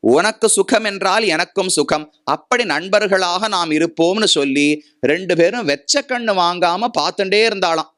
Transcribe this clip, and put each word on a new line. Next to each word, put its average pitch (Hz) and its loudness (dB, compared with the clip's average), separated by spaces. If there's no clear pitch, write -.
உனக்கு 208 0
சுகம் 208 0
என்றால் 196 0
எனக்கும் 185 -2
சுகம், 151 0
அப்படி 233 -2
நண்பர்களாக 190 0
நாம் 170 -2
இருப்போம்னு" 170 0
சொல்லி 143 0
ரெண்டு 175 -2
பேரும் 170 2
வெச்ச 143 -2
கண்ணு 233 -2
வாங்காம 180 0
பார்த்துட்டே 190 0
இருந்தாளாம். 180 0